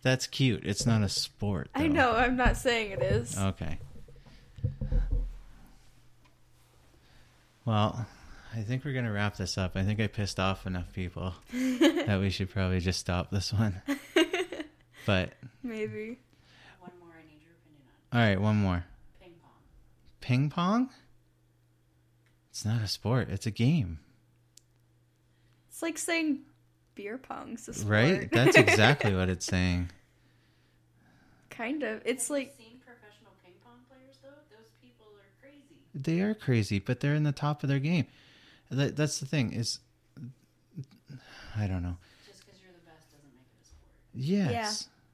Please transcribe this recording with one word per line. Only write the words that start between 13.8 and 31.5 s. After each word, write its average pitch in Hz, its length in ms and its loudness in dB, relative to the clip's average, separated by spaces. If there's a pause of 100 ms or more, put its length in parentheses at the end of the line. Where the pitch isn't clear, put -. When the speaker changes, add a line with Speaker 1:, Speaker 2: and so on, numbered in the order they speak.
Speaker 2:
<laughs> 277 60 -2 (1120)
Speaker 1:
But 92 260 0 (300)
Speaker 2:
Maybe. 220 560 -8 (640)
Speaker 3:
One 180 100 -20 (100)
more, 170 80 -20 (100)
I 156 60 -20
need 156 160 -20
your - 140 -20
opinion - 260 -20 (320)
on. 120 80 4
Speaker 1:
All 113 80 6
right, 98 100 4
one 107 180 4
more. 92 280 2 (380)
Speaker 3:
Ping - 180 -20
pong. - 120 -20 (680)
Speaker 1:
Ping 135 300 0
pong? 214 400 0 (1600)
It's - 160 -12
not 110 160 0
a 101 60 -4
sport. 113 420 -2
It's 95 160 -4
a 117 40 0
game. 113 500 0 (1700)
Speaker 2:
It's - 100 -16
like 330 160 -4
saying 320 440 0 (540)
beer 202 220 -10
pong's - 520 -14
a - 40 -12
sport. 104 180 -4
Speaker 1:
Right? 120 400 4
That's 131 280 6
exactly 110 560 6
Speaker 2:
<laughs> - 20 0
Speaker 1:
what 92 140 2
it's 90 160 -4
saying. 90 420 2 (1600)
Speaker 2:
Kind 262 360 -6